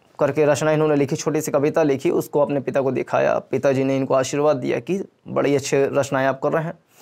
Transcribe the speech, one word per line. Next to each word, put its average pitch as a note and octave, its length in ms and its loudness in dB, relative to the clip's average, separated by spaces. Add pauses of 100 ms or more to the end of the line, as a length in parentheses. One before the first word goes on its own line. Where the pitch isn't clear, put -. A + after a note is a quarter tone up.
(180)
करके D3 280 2
रचना D3 240 2
इन्होंने D3+ 260 2
लिखी, C#3+ 200 0
छोटी D3+ 240 -2
सी D3+ 100 -6
कविता D3+ 320 2
लिखी, C#3+ 280 0
उसको D#3 300 -2
अपने C#3+ 200 0
पिता C3+ 200 -2
को C3 120 0
दिखाया। C3+ 460 0
पिताजी C3+ 460 0
ने C3+ 120 0
इनको C3+ 180 -2
आशीर्वाद C#3+ 420 0
दिया C3+ 240 -4
कि F3+ 280 -6 (200)
बड़ी C#3 260 0
अच्छे C#3 380 0
रचनाएं C3+ 340 0
आप C3+ 160 -2
कर D3 100 0
रहे D#3+ 120 -2
हैं। E3+ 100 -8 (280)